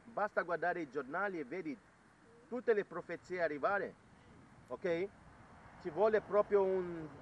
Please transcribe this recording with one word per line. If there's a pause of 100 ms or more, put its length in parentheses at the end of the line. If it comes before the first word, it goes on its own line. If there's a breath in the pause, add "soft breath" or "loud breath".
Basta
guardare
i
giornali
e
vedi (760)
tutte
le
profezie
arrivare, (720)
ok? (760)
Ci
vuole
proprio
un, (140)